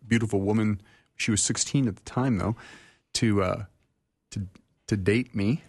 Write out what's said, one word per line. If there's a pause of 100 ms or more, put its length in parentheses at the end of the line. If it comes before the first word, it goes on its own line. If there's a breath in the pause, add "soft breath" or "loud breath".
beautiful
woman, (340 soft breath)
she
was
sixteen
at
the
time,
though, (580 loud breath)
to,
uh, (680)
to, (400)
to
date
me.